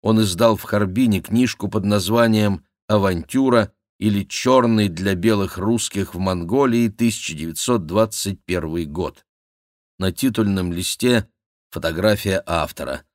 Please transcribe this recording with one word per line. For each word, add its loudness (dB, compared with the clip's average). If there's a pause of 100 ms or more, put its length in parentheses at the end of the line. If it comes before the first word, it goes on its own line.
он 4
издал 2
в -10
Харбине 0
книжку -2
под -2
названием 2 (220)
«Авантюра» 2 (260)
или 0
«Черный 2
для -2
белых 0
русских -2
в -8
Монголии, 0
тысяча -2
девятьсот -4
двадцать -2
первый -4
год». -8 (760)
На 0
титульном 0
листе -2 (440)
фотография 0
автора. -4 (120)